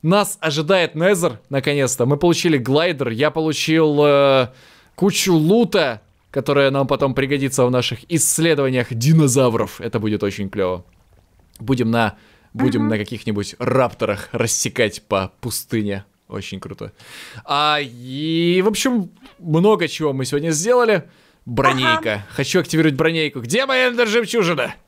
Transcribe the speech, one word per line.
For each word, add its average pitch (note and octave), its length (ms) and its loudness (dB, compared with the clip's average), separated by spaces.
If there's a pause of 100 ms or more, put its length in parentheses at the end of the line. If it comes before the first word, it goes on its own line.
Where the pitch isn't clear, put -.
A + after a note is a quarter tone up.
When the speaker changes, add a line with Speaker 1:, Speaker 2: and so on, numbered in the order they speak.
Speaker 1:
Нас F#3+ 380 0
ожидает D#3+ 540 0
Незер, E3 540 0
наконец-то. C#3 580 0
Мы C#3+ 120 2
получили E3 400 2
глайдер, C#3 500 0
я B2+ 220 0
получил, D#3 760 0
э, C#3 440 4 (460)
кучу F#3+ 400 0
лута, D#3+ 680 2 (280)
которая C#3 400 2
нам C#3 160 0
потом C3+ 280 0
пригодится C3+ 500 0
в B2 60 2
наших B2 300 -2 (100)
исследованиях C#3 800 0
динозавров. B2 880 2
Это A2+ 180 -4
будет G#2 240 -2
очень G2+ 280 -4
клёво. F2+ 340 -4 (760)
Будем A#2 320 0
на, A2+ 260 0 (360)
будем A2+ 300 0
Speaker 2:
Мгм. A2 80 0
Speaker 1:
на A2 80 -2
каких-нибудь G#2 600 -6
рапторах A#2+ 760 -2
рассекать A2+ 720 -2
по F#2+ 380 -4
пустыне. G#2 640 -6 (240)
Очень G2 320 -12
круто. G#2 320 -14 (540)
А, D3+ 340 0
и, D3 840 -2
в G3+ 60 2
общем, A3 420 -2 (280)
много E3+ 500 2
чего D3+ 240 -4
мы C3 140 -4
сегодня D3 240 -2
сделали. G#3+ 580 2 (380)
Бронейка. B2+ 680 0
Speaker 2:
Ага. G#2 120 -10 (100)
Speaker 1:
Хочу D3 240 0
активировать D#3+ 360 0
бронейку. D#3 440 -2
Где E3+ 240 -2
моя B3+ 240 0
эндер-жемчужина? G#3+ 840 0 (140)